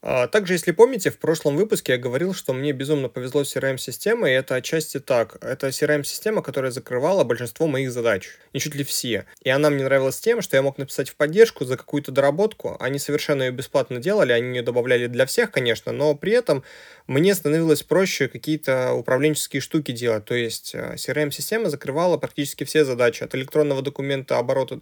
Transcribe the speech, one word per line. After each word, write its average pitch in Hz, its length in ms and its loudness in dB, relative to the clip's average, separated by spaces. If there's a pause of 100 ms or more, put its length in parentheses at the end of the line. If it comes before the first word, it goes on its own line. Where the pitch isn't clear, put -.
А, 127 200 2
также, 190 260 0
если 175 180 0
помните, 233 380 6
в - 80 -8
прошлом 156 400 0
выпуске 196 360 0
я 127 40 2
говорил, 131 360 -2
что 139 200 -4
мне 139 180 -2
безумно 135 380 -2
повезло 131 340 -4
с 139 60 -4
C 135 100 -4
R 127 120 -4
M-системой, 160 600 -2
и 131 40 4
это 131 200 0
отчасти 147 440 -4
так. 120 420 0
Это 131 300 -4
C 147 140 -2
R 147 80 2
M-система, 170 480 -2
которая 135 300 -4
закрывала 139 540 0
большинство 120 420 -2
моих 131 240 0
задач, 117 380 0 (240)
и 139 60 -4
чуть 151 160 -6
ли 143 100 -4
все. 107 400 -4 (160)
И - 80 0
она 147 200 4
мне 139 140 2
нравилась 131 380 2
тем, 233 200 2
что - 140 -2
я 135 60 6
мог 139 160 0
написать 139 320 -4
в - 60 -18
поддержку 160 500 4
за 127 100 -2
какую-то 143 380 -6
доработку, 147 680 0
они 135 200 -4
совершенно 143 440 -2
её 127 80 -2
бесплатно 127 480 -4
делали, 165 320 2
они 120 180 2
её 123 140 -4
добавляли 120 440 2
для 123 180 2
всех, 220 260 0
конечно, 120 400 -2
но 143 220 2
при 185 200 -2
этом 170 300 2 (440)
мне 160 260 4
становилось 160 480 2
проще 180 460 0
какие-то 131 680 -2
управленческие 131 680 0
штуки 151 300 -4
делать, 117 340 -2
то 123 100 -2
есть, 117 400 -4
э, 123 220 -10
C - 160 -6
R 147 60 -2
M-система 160 520 -2
закрывала 147 460 0
практически - 460 -6
все 151 220 4
задачи, 123 380 0
от - 100 -8
электронного 135 480 0
документа 139 560 -4
оборота 127 440 -2